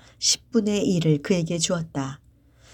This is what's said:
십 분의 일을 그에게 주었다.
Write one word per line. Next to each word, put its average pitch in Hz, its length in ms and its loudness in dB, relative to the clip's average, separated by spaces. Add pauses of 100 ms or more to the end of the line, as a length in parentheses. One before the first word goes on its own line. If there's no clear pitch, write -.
(180)
십 - 320 -2
분의 208 360 0
일을 160 360 2
그에게 175 340 0
주었다. 165 640 -4 (540)